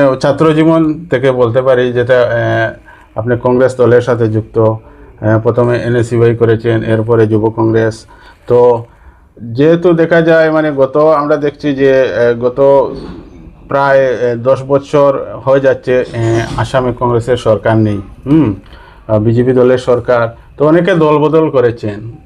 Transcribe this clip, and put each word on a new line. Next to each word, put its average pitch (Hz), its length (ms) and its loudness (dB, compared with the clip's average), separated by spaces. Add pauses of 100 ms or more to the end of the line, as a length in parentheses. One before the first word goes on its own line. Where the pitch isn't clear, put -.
(200)
ছাত্র 151 320 2
জীবন 160 520 0
থেকে 131 260 0
বলতে 123 300 0
পারি 127 320 0
যেটা, 123 280 2
এ, 117 580 -2 (360)
আপনি 117 280 -2
কংগ্রেস 123 340 2
দলের 120 240 4
সাথে 117 260 -2
যুক্ত, 107 320 -4 (640)
এ, 110 220 0
প্রথমে 120 340 0
এনএসইউআই 117 580 0
করেছেন, 113 480 0
এরপরে 113 440 0
যুব 110 220 0
কংগ্রেস। 113 560 -2 (420)
তো 120 380 2 (580)
যেহেতু 160 500 0
দেখা 165 280 2
যায় 160 300 2
মানে 156 240 0
গত 135 220 0
আমরা 151 400 2
দেখছি 143 380 -4
যে, 135 160 2
এ, 120 480 0
গত 135 520 2 (760)
প্রায়, 139 320 0
এ, 120 360 -2
দশ 131 320 -2
বছর 139 520 0 (240)
হয়ে 135 160 2
যাচ্ছে, 127 540 0
এ, 117 280 -2 (160)
আসামে 123 420 -2
কংগ্রেসের 120 380 0
সরকার 110 400 0
নেই, 104 240 -2 (240)
হুম, 131 300 0 (520)
আ, 110 120 0
বিজেপি 120 340 0
দলের 123 240 2
সরকার। 120 600 -2 (200)
তো 143 100 2
অনেকে 180 280 2
দল 151 220 2
বদল 156 320 2
করেছেন। 117 500 -2 (260)